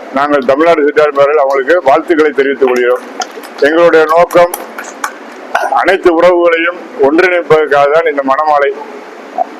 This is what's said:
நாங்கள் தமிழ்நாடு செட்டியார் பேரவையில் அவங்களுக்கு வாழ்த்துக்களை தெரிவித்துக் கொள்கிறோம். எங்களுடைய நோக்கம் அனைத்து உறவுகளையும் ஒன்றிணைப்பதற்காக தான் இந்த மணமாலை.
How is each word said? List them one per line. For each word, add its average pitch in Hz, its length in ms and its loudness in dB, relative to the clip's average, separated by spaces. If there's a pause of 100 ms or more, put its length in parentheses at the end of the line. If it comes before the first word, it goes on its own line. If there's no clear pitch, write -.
(140)
நாங்கள் 143 320 0
தமிழ்நாடு 156 360 2
செட்டியார் 147 320 0
பேரவையில் 143 280 2
அவங்களுக்கு 139 400 0
வாழ்த்துக்களை 151 500 2
தெரிவித்துக் 131 360 0
கொள்கிறோம். 123 340 0 (580)
எங்களுடைய 160 440 4 (120)
நோக்கம் 175 340 2 (1200)
அனைத்து 170 400 2
உறவுகளையும் 175 600 2 (240)
ஒன்றிணைப்பதற்காக 151 920 2
தான் 165 180 2
இந்த 143 120 -4
மணமாலை. 143 520 0 (840)